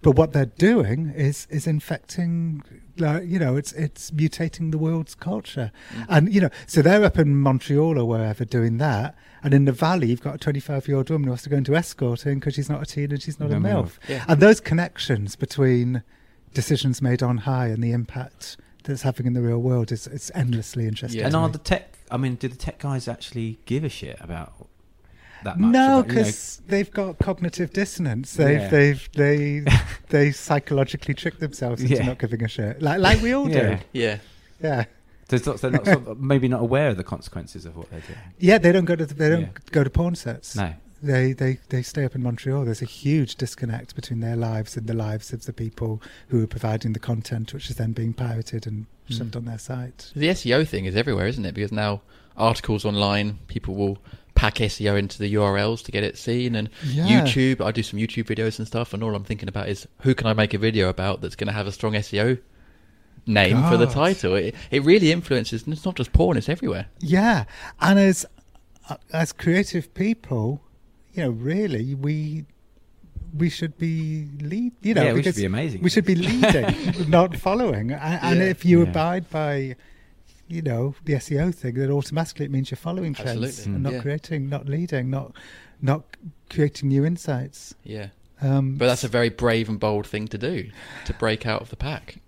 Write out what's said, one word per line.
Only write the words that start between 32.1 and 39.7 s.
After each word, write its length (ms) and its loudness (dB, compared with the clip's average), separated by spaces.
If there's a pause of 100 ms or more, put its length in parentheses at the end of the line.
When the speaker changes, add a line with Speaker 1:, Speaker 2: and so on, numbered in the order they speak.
Speaker 1:
giving 260 -4
a 40 -2
shit. 320 -6
Like, 200 0
like 200 6
we 120 0
all 140 0
do. 120 0
Speaker 3:
Yeah. 200 2 (140)
Speaker 2:
Yeah. 260 -2 (440)
Speaker 1:
Yeah. 220 0 (440)
Speaker 3:
They're 180 2
not, 160 -4
they're 80 0
not 160 2
sort 200 4
of, 140 -10
maybe 280 2
not 120 0
aware 280 2
of 100 0
the 60 -6
consequences 600 -12
of 140 -16
what 120 -16
they're 100 -14
doing. 180 -16 (200)
Speaker 1:
Yeah, 200 8
they 140 8
don't 120 4
go 100 2
to 120 -2
the, 80 -12
they 160 2
don't 100 4
Speaker 3:
Yeah. 80 -4 (240)